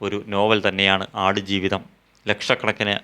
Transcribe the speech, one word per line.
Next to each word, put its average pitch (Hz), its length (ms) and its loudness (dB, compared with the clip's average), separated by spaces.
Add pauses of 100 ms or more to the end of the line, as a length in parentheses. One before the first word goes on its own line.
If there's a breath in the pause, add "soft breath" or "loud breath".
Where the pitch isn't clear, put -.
ഒരു 101 160 -4 (100)
നോവൽ 104 340 2
തന്നെയാണ് 98 540 2
ആടുജീവിതം. 98 680 0 (420)
ലക്ഷക്കണക്കിന് 107 680 0 (100)